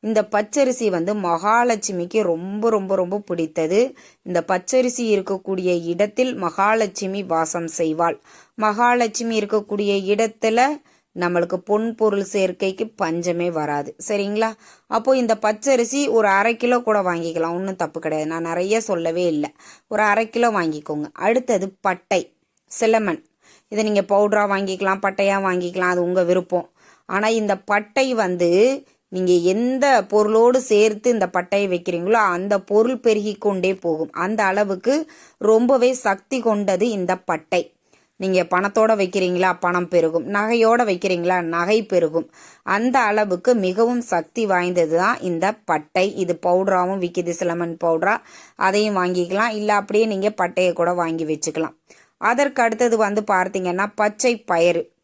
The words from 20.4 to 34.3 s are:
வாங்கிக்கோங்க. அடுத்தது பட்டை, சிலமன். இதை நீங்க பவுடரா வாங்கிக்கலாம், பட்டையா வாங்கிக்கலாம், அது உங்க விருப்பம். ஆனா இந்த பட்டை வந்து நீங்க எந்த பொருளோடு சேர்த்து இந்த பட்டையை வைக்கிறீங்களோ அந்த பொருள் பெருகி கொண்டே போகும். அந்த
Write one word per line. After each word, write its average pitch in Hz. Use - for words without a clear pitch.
வாங்கிக்கோங்க. 151
அடுத்தது 214
பட்டை, 185
சிலமன். 214
இதை 214
நீங்க 208
பவுடரா 208
வாங்கிக்கலாம், 196
பட்டையா 196
வாங்கிக்கலாம், 180
அது 180
உங்க 180
விருப்பம். 180
ஆனா 202
இந்த 214
பட்டை 214
வந்து 180
நீங்க 185
எந்த 247
பொருளோடு 220
சேர்த்து 214
இந்த 208
பட்டையை 185
வைக்கிறீங்களோ 180
அந்த 190
பொருள் 220
பெருகி 214
கொண்டே 190
போகும். 160
அந்த 208